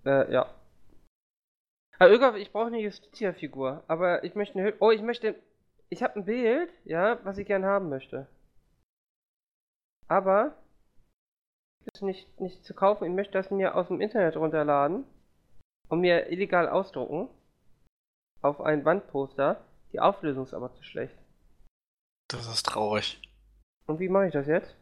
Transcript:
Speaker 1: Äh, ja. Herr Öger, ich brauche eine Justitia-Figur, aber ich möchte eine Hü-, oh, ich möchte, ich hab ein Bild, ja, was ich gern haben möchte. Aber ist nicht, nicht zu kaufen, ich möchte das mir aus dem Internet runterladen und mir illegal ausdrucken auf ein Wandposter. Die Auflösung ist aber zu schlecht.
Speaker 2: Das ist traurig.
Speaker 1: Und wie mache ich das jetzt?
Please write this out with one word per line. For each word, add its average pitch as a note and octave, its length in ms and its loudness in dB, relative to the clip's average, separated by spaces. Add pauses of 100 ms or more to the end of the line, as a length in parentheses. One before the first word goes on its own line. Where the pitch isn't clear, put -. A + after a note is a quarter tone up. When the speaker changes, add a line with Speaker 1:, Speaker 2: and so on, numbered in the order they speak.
Speaker 1:
Äh, C#3 260 2
ja. - 220 0 (1400)
Herr F#3 140 10
Öger, A#3+ 240 6
ich G3+ 160 -10
brauche A3+ 160 -2
eine A#3 140 -4
Justitia-Figur, D#3 1040 -6
aber F3 360 0
ich F3 120 -10
möchte G3+ 240 -4
eine G3 100 0
Hü-, G#3 100 -6
oh, A3 120 6
ich A3 100 2
möchte, A3+ 400 -4 (480)
ich F3+ 140 -6
hab - 120 -4
ein G3+ 100 -6
Bild, B3 460 0 (120)
ja, G3 420 -2
was F#3+ 120 -8
ich G3+ 100 -10
gern F#3+ 180 0
haben G3 240 0
möchte. C3+ 380 -8 (1800)
Aber F#3+ 540 2 (1300)
ist - 100 -16
nicht, - 360 -8
nicht - 260 -10
zu - 80 -20
kaufen, G3+ 320 2
ich E3+ 80 -4
möchte G3 200 -4
das F#3+ 160 -2
mir G3 260 0
aus F3 120 0
dem F3+ 140 -4
Internet G3 340 0
runterladen D3+ 680 0 (840)
und E3 140 0
mir F3 300 2
illegal F3+ 360 0
ausdrucken F3 640 -4 (1120)
auf D3 200 -2
ein D3 240 0
Wandposter. D3 800 0 (280)
Die - 60 -8
Auflösung D3+ 440 0
ist C3 100 -12
aber B2 220 -12
zu - 80 -20
schlecht. - 320 -12 (1120)
Speaker 2:
Das B2 200 -10
ist A2 180 -6
traurig. G#2+ 560 -2 (680)
Speaker 1:
Und D#3 120 -6
wie F#3 100 -4
mache F#3+ 180 2
ich D#3 60 -4
das C#3+ 140 -2
jetzt? E3 340 -2